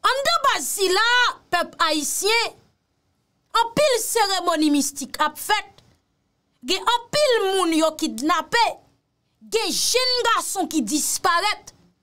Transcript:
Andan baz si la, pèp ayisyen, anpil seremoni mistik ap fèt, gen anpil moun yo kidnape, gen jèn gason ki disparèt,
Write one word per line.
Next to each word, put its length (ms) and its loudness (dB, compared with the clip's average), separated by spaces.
Andan 440 0
baz 160 0
si 240 -2
la, 220 2
pèp 360 -2
ayisyen, 720 -2
anpil 460 2
seremoni 720 0
mistik 480 -2
ap 160 0
fèt, 480 -4
gen 320 -2
anpil 480 2
moun 320 0
yo 240 2
kidnape, 640 0
gen 320 -2
jèn 480 0
gason 480 -2
ki 140 0
disparèt, 880 -2